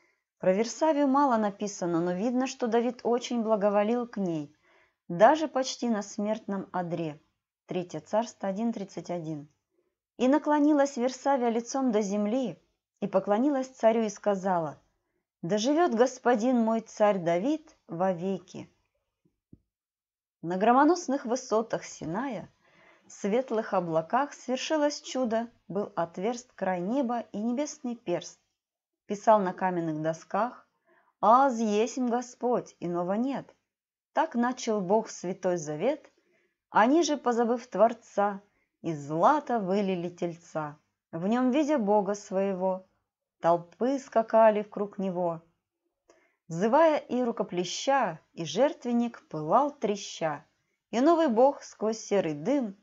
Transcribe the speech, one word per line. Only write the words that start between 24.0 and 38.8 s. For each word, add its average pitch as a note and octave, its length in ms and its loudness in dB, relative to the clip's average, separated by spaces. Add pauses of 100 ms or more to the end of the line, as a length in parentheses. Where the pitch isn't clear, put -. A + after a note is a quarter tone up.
свершилось D4 720 -2
чудо, A#3 480 -2 (180)
был G3 260 -6
отверст F#3 600 -4
край F#3 260 -4
неба, A#3 400 -2 (120)
и G3 60 -8
небесный A#3+ 580 -4
перст - 440 -6 (640)
писал G#3 340 4
на F#3 120 -2
каменных E3+ 480 -2
досках: - 680 -4 (540)
«Аз A#3+ 380 6
есмь A#3 500 0
Господь, A#3+ 720 -2
иного F3 340 -2
нет». A#3+ 400 -4 (600)
Так D#4+ 200 0
начал A#3 480 -2
Бог G#3+ 260 2
святой F3+ 480 -4
завет, D#3+ 560 -4 (560)
они B3+ 340 4
же, C#4+ 140 0
позабыв A#3+ 500 0
Творца, G3+ 760 0 (400)